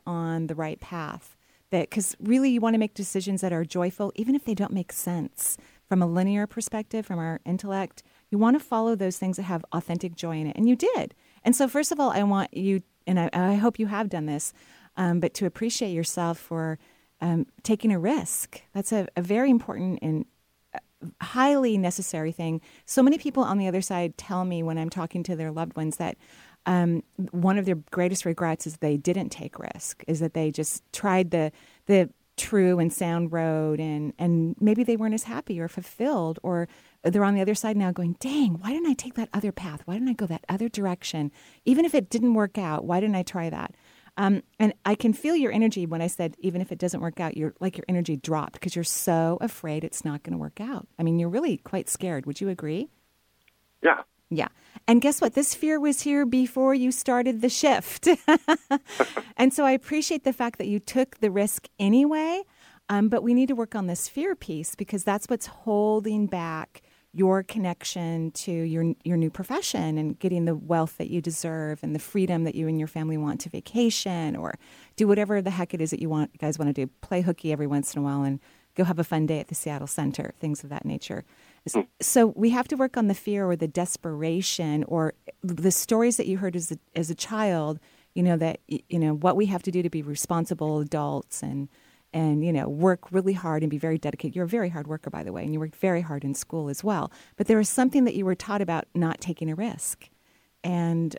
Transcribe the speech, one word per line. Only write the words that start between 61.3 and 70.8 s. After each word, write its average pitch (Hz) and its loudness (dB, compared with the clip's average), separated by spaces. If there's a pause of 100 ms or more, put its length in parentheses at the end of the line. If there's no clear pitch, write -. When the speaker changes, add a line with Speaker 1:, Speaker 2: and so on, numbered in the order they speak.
Speaker 1:
anyway, 302 4 (460)
um, 208 4
but 226 2
we 240 4
need 254 6
to 269 0
work 226 -4
on 196 -2
this 175 -4
fear 349 -2
piece 160 -8
because 196 -6
that's 208 0
what's 233 -2
holding 214 0
back 165 -6 (320)
your 190 4
connection 170 -4
to - -8
your, 165 0 (100)
your 175 2
new 160 2
profession 180 -2
and 151 -2
getting 175 0
the 165 2
wealth 160 0